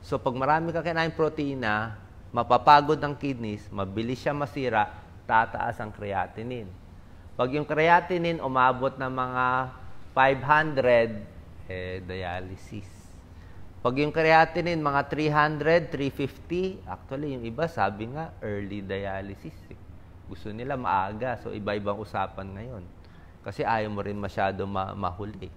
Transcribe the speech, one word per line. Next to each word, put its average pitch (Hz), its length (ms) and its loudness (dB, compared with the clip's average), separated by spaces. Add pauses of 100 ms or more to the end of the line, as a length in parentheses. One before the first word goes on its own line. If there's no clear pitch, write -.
So, 139 160 -2
pag 127 160 -2
marami 151 320 2
ka 165 160 -2
kinain 165 320 -2
protina, 127 800 0 (320)
mapapagod 143 720 6
ang 143 160 -2
kidneys, 117 560 -4
mabilis 101 480 -2
siya 147 160 -2
masira, 123 560 0 (320)
tataas 113 560 2
ang 107 160 -6
creatinine. 104 720 -4 (720)
Pag 131 160 0
yung 147 80 0
creatinine 170 800 4
umabot 131 560 4
ng 131 80 -4
mga 127 360 -2 (680)
five 135 320 6
hundred, 123 800 4 (480)
eh, 92 320 -8
dialysis. 92 880 -8 (880)
Pag 131 240 2
yung 151 80 -2
creatinine, 160 720 6
mga 139 240 2
three 151 240 0
hundred, 151 560 4
three 139 240 -2
fifty, 180 720 -6
actually, 143 480 -8
yung 120 160 -6
iba, 120 160 -2
sabi 107 480 -2
nga, 156 160 -8 (160)
early 101 400 -6
dialysis, 98 720 -6 (160)
eh. - 60 -16 (500)
Gusto 104 240 -10
nila 123 240 -6
maaga. 107 640 0
So, - 160 -10
iba-ibang 101 400 -2
usapan 98 640 -6
ngayon. 113 240 -12 (560)
Kasi 135 240 -6
ayaw 107 240 0
mo 101 160 -4
rin 101 160 -6
masyado 98 480 -2
ma-, 98 240 -4
mahuli. 98 640 -8